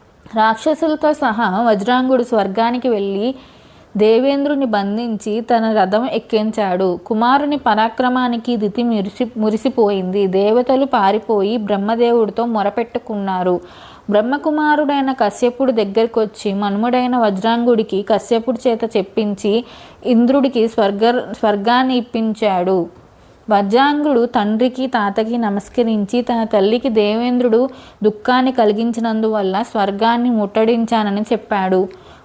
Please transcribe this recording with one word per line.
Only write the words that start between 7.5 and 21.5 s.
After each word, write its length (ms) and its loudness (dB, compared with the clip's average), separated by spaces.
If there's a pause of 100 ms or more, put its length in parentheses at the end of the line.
పరాక్రమానికి 1000 0
దితి 260 -2
మురిసి-, 540 -2
మురిసిపోయింది. 880 0
దేవతలు 580 2
పారిపోయి 720 0
బ్రహ్మదేవుడితో 920 0
మొరపెట్టుకున్నారు. 1120 -2 (500)
బ్రహ్మకుమారుడైన 1000 0
కశ్యపుడు 600 0
దగ్గరకొచ్చి 840 -2
మన్ముడైన 640 0
వజ్రాంగుడికి 840 0
కశ్యపుడి 680 0
చేత 260 -4
చెప్పించి 680 -2 (420)
ఇంద్రుడికి 640 2
స్వర్గ-, 640 0
స్వర్గాన్ని 640 0